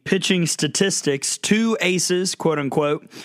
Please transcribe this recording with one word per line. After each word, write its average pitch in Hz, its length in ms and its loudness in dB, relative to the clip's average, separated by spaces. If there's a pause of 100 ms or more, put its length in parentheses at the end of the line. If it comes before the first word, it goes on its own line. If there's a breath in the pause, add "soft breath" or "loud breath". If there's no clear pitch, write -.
pitching 185 420 2
statistics, 147 920 -2
two 220 420 2
aces, 180 540 0
quote 156 240 0
unquote, 147 520 -2 (140 loud breath)